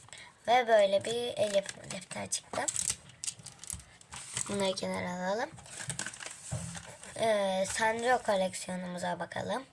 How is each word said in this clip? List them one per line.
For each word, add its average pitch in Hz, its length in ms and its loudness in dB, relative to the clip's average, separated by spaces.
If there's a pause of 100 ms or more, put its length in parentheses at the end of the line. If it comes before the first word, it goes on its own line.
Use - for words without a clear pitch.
(480)
Ve 240 200 6
böyle 202 380 6
bir 240 320 -4
el 208 180 0
yapımı - 360 -2
defter 190 380 -6
çıktı. - 360 -2 (1800)
Bunları 196 240 2
kenara 185 360 -4
alalım. 190 400 -2 (1700)
Ee, 196 480 4
Sanrio 233 560 2
koleksiyonumuza 180 960 0
bakalım. 190 540 -4